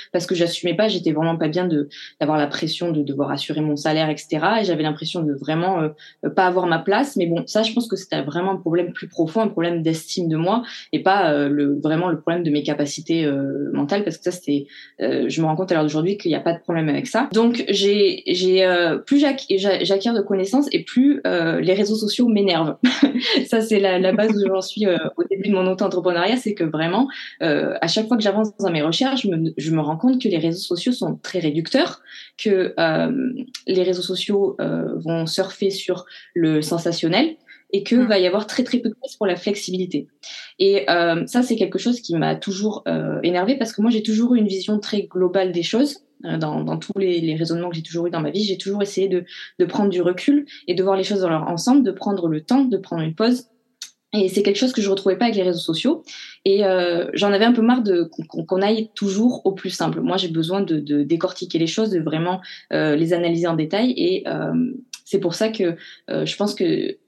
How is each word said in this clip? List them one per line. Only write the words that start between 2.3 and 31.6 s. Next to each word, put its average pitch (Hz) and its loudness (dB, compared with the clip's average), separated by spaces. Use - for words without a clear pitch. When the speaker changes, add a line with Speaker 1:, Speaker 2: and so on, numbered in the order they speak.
Speaker 1:
la 147 0
pression 165 -4
de 156 0
devoir 139 -2
assurer 143 -4
mon 151 0
salaire, 156 0
et 147 -2
cetera. 180 0
Et 208 0
j'avais 156 0
l'impression 160 -4
de 151 -2
vraiment, 165 -2
euh, - -6
pas 185 4
avoir 180 0
ma 165 2
place. 214 0
Mais 175 0
bon, 170 0
ça, 214 0
je 226 -2
pense 240 -2
que - -4
c'était 156 -6
vraiment 170 -2
un 190 -2
problème 175 0
plus - -10
profond, 165 -2
un 220 2
problème 170 -2
d'estime 160 -2
de 160 0
moi 190 0
et 165 -2
pas, 190 4
euh, 143 2
le, 143 0
vraiment 160 0
le 156 -2
problème 170 -2
de 165 0
mes 147 0
capacités, 156 -2
euh, 139 -2
mentales, 147 0
parce 156 -4
que - -20
ça, 180 0
c'était, 143 -4
euh, 131 0
je 160 -2
me 160 2
rends 156 0
compte 185 -2
à 175 2
l'heure 156 2
d'aujourd'hui 156 0
qu'il 180 -4
n'y 147 2
a - -4
pas 170 0
de 165 -4
problème 160 -2
avec 143 -2
ça. 240 0
Donc, 233 2
j'ai, 202 2
j'ai, 185 4
euh, 175 2
plus - 2
j'ac-, 269 2
j'a-, 190 2
j'acquiers 196 0
de 226 2
connaissances 202 0
et 190 2
plus, 277 4
euh, 170 2
les 175 4
réseaux 208 2
sociaux 220 0
m'énervent. 180 2
<laughs> 254 0
Ça, 226 2
c'est 220 2
la, 190 2
la 185 4
base 208 2
où 202 2
j'en 190 2
suis, 208 -4
euh, 175 4
au - 0
début 196 -2
de 208 2
mon 185 2
auto 185 0
l'entrepreneuriat, 180 2
c'est 226 -4
que 175 -2
vraiment, 165 0
euh, 151 0
à 165 -2
chaque 214 0
fois 247 2
que 208 0
j'avance 208 0
dans 196 -2
mes 156 0
recherches, 247 0
je 202 0
me, 160 0
je 156 -4
me 160 2
rends 151 -2
compte 254 2
que 226 -2
les 170 0
réseaux 165 -2
sociaux 180 -4
sont 170 -4
très - -4
réducteurs, 165 -2